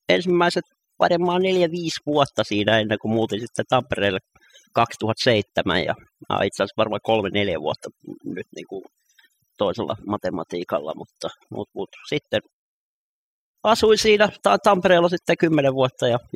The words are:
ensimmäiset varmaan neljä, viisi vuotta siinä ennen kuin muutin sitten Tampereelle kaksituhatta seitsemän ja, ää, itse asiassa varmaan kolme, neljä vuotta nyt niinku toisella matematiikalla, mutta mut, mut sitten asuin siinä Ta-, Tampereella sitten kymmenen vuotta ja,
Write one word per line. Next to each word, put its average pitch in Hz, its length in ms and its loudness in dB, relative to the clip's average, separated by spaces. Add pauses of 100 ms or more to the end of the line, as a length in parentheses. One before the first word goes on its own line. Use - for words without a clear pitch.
ensimmäiset 175 560 0 (340)
varmaan 175 440 2
neljä, 185 280 2
viisi 170 360 -6
vuotta 143 380 0
siinä 104 340 0
ennen 107 240 -2
kuin 110 120 -2
muutin 110 260 -2
sitten 113 280 -6
Tampereelle 101 500 0 (560)
kaksituhatta 110 500 -2
seitsemän 98 600 0
ja, 80 100 -4 (360)
ää, 98 140 0
itse 98 180 -4
asiassa 104 180 -4
varmaan 107 220 -2
kolme, 110 300 0
neljä 98 280 -2
vuotta 76 280 -6 (360)
nyt 90 220 -10 (100)
niinku - 260 -14 (760)
toisella 98 380 -4 (100)
matematiikalla, 87 880 -6
mutta - 320 -14 (220)
mut, 110 240 -12
mut 98 140 -10 (200)
sitten 113 320 -4 (1200)
asuin 214 360 4
siinä 208 300 4 (140)
Ta-, 196 160 4
Tampereella 180 500 4
sitten 170 280 -2
kymmenen 147 380 2
vuotta 127 340 0
ja, 120 100 2 (180)